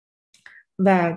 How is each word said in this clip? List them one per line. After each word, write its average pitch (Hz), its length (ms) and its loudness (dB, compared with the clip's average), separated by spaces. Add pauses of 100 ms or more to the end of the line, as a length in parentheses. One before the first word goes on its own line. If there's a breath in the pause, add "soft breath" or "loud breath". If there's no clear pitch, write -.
(800 loud breath)
Và 180 380 0